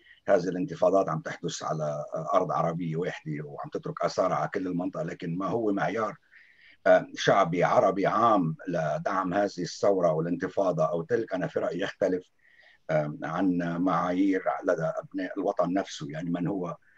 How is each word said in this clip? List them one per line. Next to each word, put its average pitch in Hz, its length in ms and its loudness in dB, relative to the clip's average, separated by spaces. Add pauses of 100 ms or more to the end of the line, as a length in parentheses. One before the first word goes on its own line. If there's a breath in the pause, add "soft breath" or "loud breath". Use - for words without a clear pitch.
(280 soft breath)
هذه 98 160 6
الانتفاضات 90 640 2
عم 80 120 -2
تحدث - 420 -8
على 76 420 -4 (280)
أرض 90 180 2
عربية 82 440 -2
واحدة 85 360 -6 (120)
وعم 73 260 -12
تترك - 320 -8
آثار 92 320 0
على 76 200 -2
كل 92 140 -4
المنطقة، 87 360 -4
لكن 82 340 -6
ما 95 100 -4
هو 110 240 0
معيار، 104 440 -2 (720 soft breath)
آه، 92 280 8
شعبي 90 480 4
عربي 98 440 4
عام 98 480 4 (120)
لدعم 87 680 -2
هذه 101 260 0
الثورة 90 520 2
والانتفاضة 85 720 0
أو 85 160 0
تلك، 113 320 -2
أنا 87 140 -2
في 107 120 -4
رأيي 90 220 -2
يختلف، 92 420 -2 (640 soft breath)
آه، 76 340 0
عن 87 340 0 (240)
معايير 90 640 2 (200)
لدى 80 280 0 (120)
أبناء - 340 -8
الوطن 92 360 0
نفسه. 95 360 -4
يعني 82 200 -8
من 87 180 -2
هو 87 300 -4 (200 soft breath)